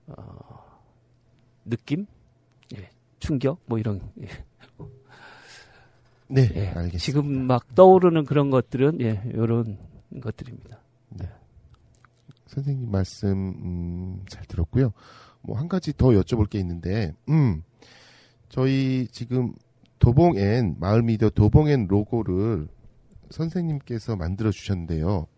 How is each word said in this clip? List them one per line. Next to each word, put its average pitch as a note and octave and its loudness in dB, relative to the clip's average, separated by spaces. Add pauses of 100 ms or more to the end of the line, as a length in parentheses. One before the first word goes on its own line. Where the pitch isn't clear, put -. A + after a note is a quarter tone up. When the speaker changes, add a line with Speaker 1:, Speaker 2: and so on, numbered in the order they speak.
Speaker 1:
어, - -20 (1000)
느낌, C#3+ -6 (680)
예, F#2 -18 (300)
충격, C3+ -4
뭐 A2+ -4
이런, G#2 -4 (200)
예. G2 -16 (2000)
Speaker 2:
네, C3 4
Speaker 1:
예, G2 -2
Speaker 2:
알겠습니다. F2 -6
Speaker 1:
지금 C3+ -4
막 B2 -2
떠오르는 F3+ 8
그런 C#3 0
것들은, C3 0
예, A2 -2 (120)
요런 A2+ -2 (440)
것들입니다. A2+ -14 (300)
Speaker 2:
네. F#2 -12 (1160)
선생님 C3+ -6
말씀, G2 -2
음, F#2 -6
잘 - -16
들었고요. G#2+ -2 (500)
뭐 G#2+ -10
한 D#3 -6
가지 F3 -4
더 B2+ 4
여쭤볼 A2 2
게 G#2 -6
있는데, F2 -6 (160)
음, B2+ 2 (880)
저희 C3 -2
지금 B2 -6 (460)
도봉엔, A#2+ 4
마을 G#2 2
미디어 A2+ 2
도봉엔 C3 4
로고를 G2+ -2 (640)
선생님께서 D#3 -6
만들어 G2 -2
주셨는데요. E2+ -4 (100)